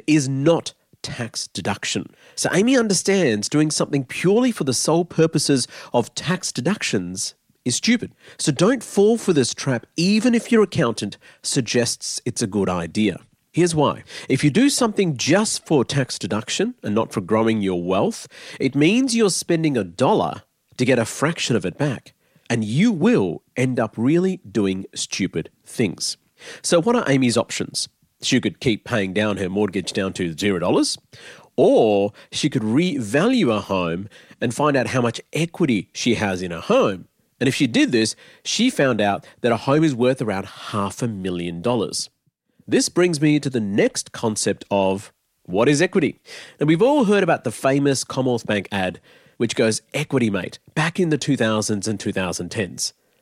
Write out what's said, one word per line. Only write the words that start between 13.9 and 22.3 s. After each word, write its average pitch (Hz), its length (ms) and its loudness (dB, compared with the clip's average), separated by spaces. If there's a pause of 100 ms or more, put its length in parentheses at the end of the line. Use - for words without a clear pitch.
If 131 160 0
you 147 60 4
do 240 200 4
something 202 460 0
just 190 500 0
for 131 200 2
tax - 340 -4
deduction 117 540 -4 (100)
and 107 100 -4
not 107 200 -2
for 110 80 -4
growing 110 400 0
your 92 200 -2
wealth, 98 460 -2 (320)
it 131 160 0
means 226 400 4
you're 220 140 4
spending 160 480 0
a 98 80 0
dollar 98 560 0 (340)
to 127 80 -2
get 120 160 4
a 113 60 0
fraction 139 500 -2
of 101 100 0
it 85 120 -6
back, - 380 -6 (340)